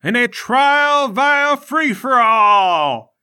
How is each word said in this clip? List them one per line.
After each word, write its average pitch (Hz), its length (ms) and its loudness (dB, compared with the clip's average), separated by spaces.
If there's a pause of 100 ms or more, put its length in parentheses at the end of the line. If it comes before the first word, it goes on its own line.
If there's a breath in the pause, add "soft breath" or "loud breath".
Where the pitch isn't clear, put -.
in 208 140 -4
a 240 120 -2
trial 285 800 0
via 285 480 0
free-for-all. 214 1700 0